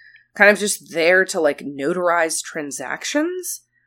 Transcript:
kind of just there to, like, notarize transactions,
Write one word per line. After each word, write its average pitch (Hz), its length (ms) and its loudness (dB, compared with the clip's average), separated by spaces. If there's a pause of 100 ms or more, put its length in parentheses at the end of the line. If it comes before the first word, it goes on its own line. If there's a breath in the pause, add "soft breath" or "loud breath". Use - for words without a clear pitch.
(340 soft breath)
kind 202 160 6
of 202 80 4
just 185 360 -6
there 180 320 4
to, 190 120 -6
like, 147 200 2
notarize 165 840 -2
transactions, 285 1200 -6 (240)